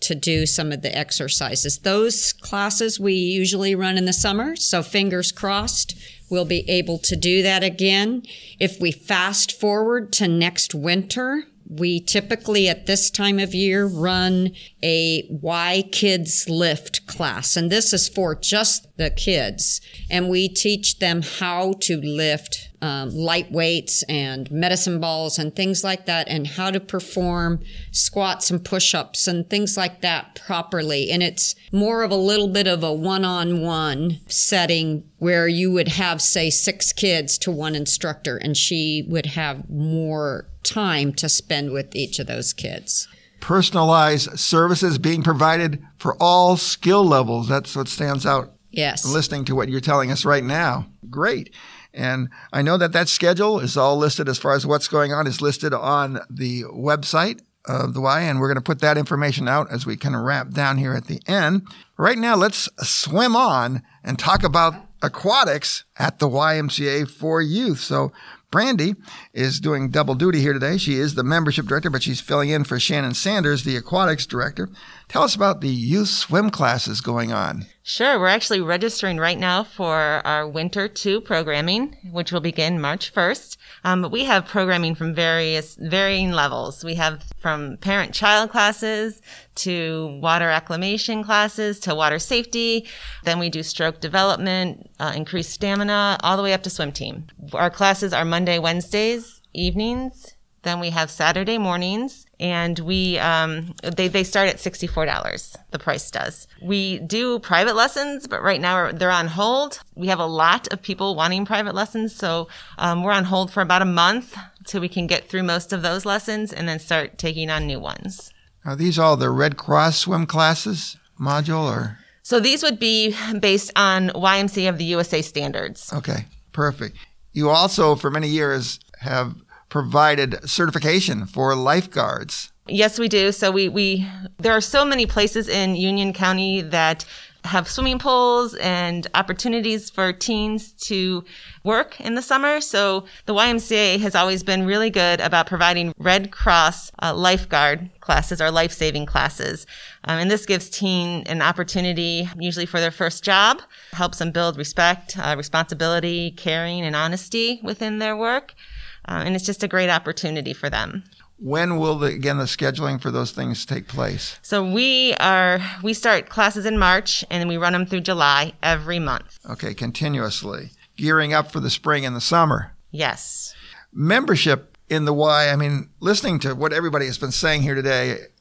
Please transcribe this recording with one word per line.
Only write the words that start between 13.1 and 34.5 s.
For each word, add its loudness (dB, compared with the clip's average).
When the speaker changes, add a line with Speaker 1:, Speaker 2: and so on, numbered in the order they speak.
Speaker 1:
time 0
of -2
year 2
run 0
a 2
Why -2
Kids 0
Lift -2
class, -2
and 0
this 2
is 2
for -2
just 0
the 0
kids. -2
And 0
we 2
teach 0
them 0
how -2
to 0
lift, -4
um, -4
light -2
weights 0
and -4
medicine 0
balls -2
and -4
things 0
like -4
that, -2
and -2
how -4
to -2
perform -2
squats 0
and 0
push-ups -2
and -2
things 0
like -4
that -2
properly. -2
And 2
it's 0
more 2
of 0
a 2
little 2
bit 2
of 0
a -2
one-on-one 0
setting 0